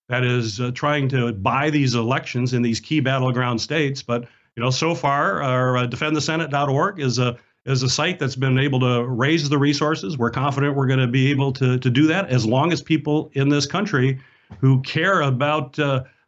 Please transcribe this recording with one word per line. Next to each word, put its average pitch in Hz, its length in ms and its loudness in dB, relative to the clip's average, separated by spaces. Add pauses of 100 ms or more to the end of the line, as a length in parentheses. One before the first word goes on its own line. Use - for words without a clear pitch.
(100)
that 123 120 0
is, 120 380 -2
uh, 123 140 -2
trying 147 340 0
to 120 240 0
buy 123 380 0
these 139 240 2
elections 123 580 -2
in 123 80 0
these 117 200 0
key 156 200 -2
battleground 127 600 0
states. 143 400 -4
But, 120 240 -6 (280)
you 113 80 -6
know, 127 80 0
so 160 240 -2
far, 151 480 0
our, 127 360 0
uh, 123 80 0
defend 156 280 -4
the 147 60 0
senate 160 300 -2
dot 143 180 0
org 165 320 0
is 123 180 0
a, 123 200 0 (260)
is 131 180 0
a 131 60 0
site 175 300 0
that's 135 180 -4
been 131 220 2
able 135 220 2
to 123 260 2
raise 143 420 0
the 143 100 2
resources. 151 600 0
We're 117 120 0
confident 139 460 -2
we're 135 120 2
gonna 131 200 2
be 131 220 2
able 139 240 0
to, 127 240 2
to 127 120 0
do 139 180 4
that 175 200 0
as 117 160 2
long 131 260 2
as 156 120 -2
people 151 500 -2
in 139 160 2
this 143 160 2
country 139 560 0 (400)
who 131 220 6
care 175 380 0
about, 143 580 0
uh, 135 260 0 (240)